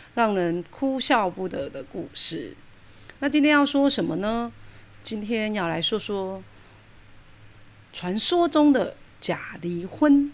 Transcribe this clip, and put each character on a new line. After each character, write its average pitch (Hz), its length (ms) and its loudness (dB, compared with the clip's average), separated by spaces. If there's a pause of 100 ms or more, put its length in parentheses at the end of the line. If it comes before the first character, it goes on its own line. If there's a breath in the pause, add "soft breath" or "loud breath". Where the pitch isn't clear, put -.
(160 loud breath)
让 220 200 2
人 175 340 0
哭 269 300 -2
笑 226 300 2
不 185 180 -8
得 139 220 -6
的 139 120 -12
故 - 320 -12
事。 165 440 -4 (640 loud breath)
那 285 100 -2
今 294 120 2
天 302 120 4
要 285 120 6
说 277 240 2
什 247 140 -2
么 165 140 -2
呢？ 226 340 -4 (500 soft breath)
今 214 200 -8
天 214 320 -2
要 185 160 -2
来 165 120 -4
说 214 160 -2
说 190 460 -6 (1500 soft breath)
传 180 260 -4
说 349 260 2
中 302 280 6
的 208 240 -2 (240)
假 - 400 -6
离 170 240 -6
婚。 285 480 4